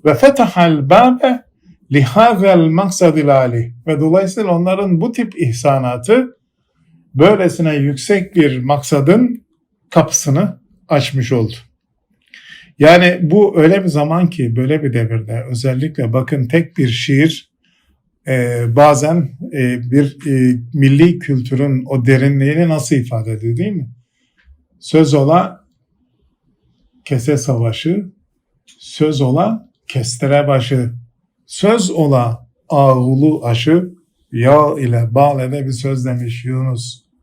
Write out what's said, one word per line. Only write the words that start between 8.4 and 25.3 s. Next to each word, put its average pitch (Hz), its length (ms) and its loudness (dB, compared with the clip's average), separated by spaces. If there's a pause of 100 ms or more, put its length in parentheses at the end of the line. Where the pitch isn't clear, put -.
maksadın 147 840 0 (440)
kapısını - 720 -2 (280)
açmış 135 440 -2
oldu. 117 220 -2 (1300)
Yani 175 420 6
bu 190 400 2
öyle 190 220 4
bir 185 40 -2
zaman 160 420 0
ki, 117 260 -4
böyle 139 280 -2
bir 131 100 -4
devirde 113 580 -4
özellikle 127 640 -4
bakın 131 340 -2
tek 165 300 -2
bir 135 100 0
şiir, 139 640 -2 (760)
e, 120 380 -4 (100)
bazen, 147 540 2 (240)
e, 123 380 -4
bir, 139 260 0 (100)
e, 127 320 0 (140)
milli 151 460 2
kültürün 131 680 -4
o 127 200 -4
derinliğini 139 640 2
nasıl 151 260 -2
ifade 113 360 -4
ediyor 113 260 -4
değil 202 140 -4
mi? 147 180 -8 (920)
Söz 156 340 2
ola 156 520 0 (1400)